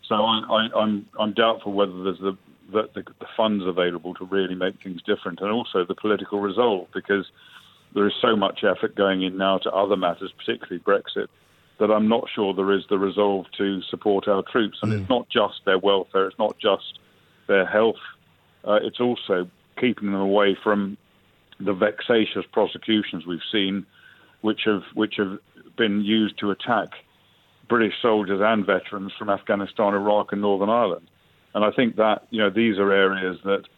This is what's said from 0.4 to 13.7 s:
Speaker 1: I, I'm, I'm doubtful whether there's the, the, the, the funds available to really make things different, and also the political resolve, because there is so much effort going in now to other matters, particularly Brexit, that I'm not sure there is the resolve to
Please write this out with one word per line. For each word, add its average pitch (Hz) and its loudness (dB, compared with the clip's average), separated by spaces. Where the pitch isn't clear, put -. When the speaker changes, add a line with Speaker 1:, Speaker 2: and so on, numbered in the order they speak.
Speaker 1:
I, 110 0
I'm, 104 0
I'm 107 -2
doubtful 110 2
whether 95 -2
there's 92 -4
the, 95 -4
the, 107 0
the, - -10
the - -18
funds 107 0
available 87 -2
to - -12
really 92 -2
make 92 -4
things 90 -10
different, 92 -4
and 98 -4
also 107 0
the 92 -4
political 101 -2
resolve, 101 0
because 98 0
there 101 4
is 101 0
so 117 4
much 98 0
effort 101 0
going 98 2
in 92 -2
now 95 2
to - -4
other 98 2
matters, 90 -2
particularly - -8
Brexit, 101 -2
that 107 2
I'm 107 4
not 117 2
sure 98 0
there 95 2
is 95 0
the 101 0
resolve 98 0
to 98 -2